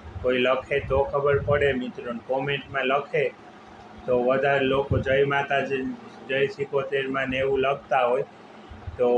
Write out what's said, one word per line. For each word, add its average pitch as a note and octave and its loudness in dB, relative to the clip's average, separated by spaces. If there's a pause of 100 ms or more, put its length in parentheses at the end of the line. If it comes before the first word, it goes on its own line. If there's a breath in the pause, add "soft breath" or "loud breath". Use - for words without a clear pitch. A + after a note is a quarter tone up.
(160)
કોઈ B2+ 0
લખે C3 2
તો C3+ 0
ખબર C#3+ 2
પડે C#3+ 2
મિત્રોને, B2 -6
કોમેન્ટમાં C3+ -4
લખે C#3+ 0 (760)
તો - -2
વધારે C3+ 2
લોકો C3+ 2
જય C3+ 4
માતાજી, C3+ 0 (400)
જય C3+ 0
સિકોતેરમાં C3+ -4
ને C3 -2
એવું C3+ 0
લખતા C3+ 0
હોય. B2 2 (680)
તો B2 2